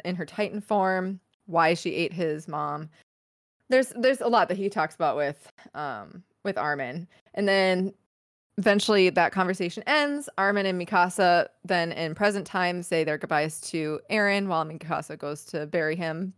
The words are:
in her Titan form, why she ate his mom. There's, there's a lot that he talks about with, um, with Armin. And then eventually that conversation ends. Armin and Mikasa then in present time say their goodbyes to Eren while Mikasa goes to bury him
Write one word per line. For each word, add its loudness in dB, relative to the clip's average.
in -4
her -6
Titan -4
form, 0
why 4
she -4
ate -2
his -4
mom. -6
There's, 4
there's 2
a 0
lot 4
that -2
he -2
talks -2
about 0
with, -4
um, -10
with -4
Armin. -4
And 0
then 2
eventually 4
that 2
conversation -2
ends. 0
Armin 2
and -2
Mikasa 4
then 0
in -4
present 0
time -2
say 0
their 0
goodbyes -2
to -4
Eren 2
while 0
Mikasa -6
goes -8
to -6
bury 0
him -6